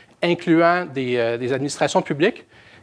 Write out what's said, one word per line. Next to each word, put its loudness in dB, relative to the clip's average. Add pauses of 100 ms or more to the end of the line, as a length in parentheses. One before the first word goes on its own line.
(220)
incluant 2
des, -4
euh, 0
des -4
administrations 0
publiques. -2 (380)